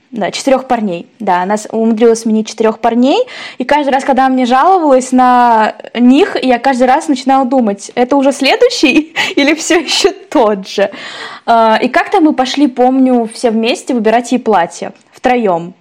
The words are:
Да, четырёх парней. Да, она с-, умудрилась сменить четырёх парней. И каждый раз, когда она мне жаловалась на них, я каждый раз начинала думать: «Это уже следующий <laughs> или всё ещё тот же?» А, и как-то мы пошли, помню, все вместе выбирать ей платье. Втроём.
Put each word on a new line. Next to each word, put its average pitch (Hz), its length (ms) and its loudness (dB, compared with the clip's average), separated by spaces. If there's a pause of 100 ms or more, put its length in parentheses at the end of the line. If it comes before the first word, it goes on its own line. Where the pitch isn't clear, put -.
(120)
Да, 202 180 -6
четырёх 262 360 -2
парней. 208 400 -4 (140)
Да, 180 220 0
она 208 140 -2
с-, 220 140 -12
умудрилась 226 500 2
сменить 220 260 -2
четырёх 220 340 -4
парней. 254 460 0 (300)
И - 80 -8
каждый 285 240 0
раз, 269 160 -2
когда 262 220 2
она 262 80 0
мне 254 100 0
жаловалась 269 640 2
на 247 640 2 (200)
них, 262 480 4
я 247 160 0
каждый 254 280 0
раз 269 220 0
начинала 269 380 0
думать: 240 480 -2
«Это 247 220 0
уже 269 160 2
следующий 320 840 0 (100)
<laughs> - 120 -8
или 285 180 2
всё 320 260 0
ещё - 320 0 (180)
тот 208 380 0
же?» 196 220 -2 (560)
А, 226 360 2
и 254 60 0
как-то 349 320 -2
мы 302 140 2
пошли, 262 340 0
помню, 247 640 2
все 240 180 -2
вместе 226 440 -2
выбирать 233 380 0
ей 247 60 0
платье. 190 540 -2 (200)
Втроём. 190 680 -2